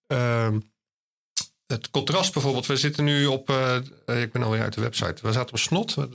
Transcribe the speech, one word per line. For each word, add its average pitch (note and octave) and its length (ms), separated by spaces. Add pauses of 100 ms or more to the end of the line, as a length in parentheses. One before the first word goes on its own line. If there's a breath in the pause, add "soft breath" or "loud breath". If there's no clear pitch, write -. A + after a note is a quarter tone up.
Ehm, A#2 540 (1040)
het - 240
contrast E3+ 420
bijvoorbeeld, B2+ 340
we C#3 100
zitten D3 280
nu C#3+ 220
op, C3+ 240
eh, C3 260 (300)
eh, A#2+ 160
ik A2+ 100
ben B2 100
alweer A2 200
uit A2 120
de - 60
website. A2 420
We A2 100
zaten A#2+ 200
op - 60
Snot. A3 360 (200)